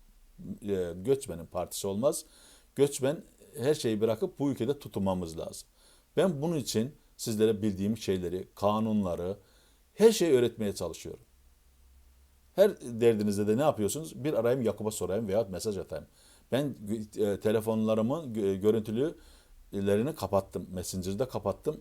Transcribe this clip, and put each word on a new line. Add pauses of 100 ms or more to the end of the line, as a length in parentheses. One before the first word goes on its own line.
(600)
E,
göçmenin
partisi
olmaz. (500)
Göçmen (340)
her
şeyi
bırakıp
bu
ülkede
tutunmamız
lazım. (500)
Ben
bunun
için (220)
sizlere
bildiğim
şeyleri,
kanunları, (560)
her
şeyi
öğretmeye
çalışıyorum. (1300)
Her
derdinizde
de
ne
yapıyorsunuz?
Bir
arayayım,
Yakup'a
sorayım
veya
mesaj
atayım. (460)
Ben, (420)
e,
telefonlarımın
gö-,
görüntülülerini
kapattım.
Messenger'da
kapattım,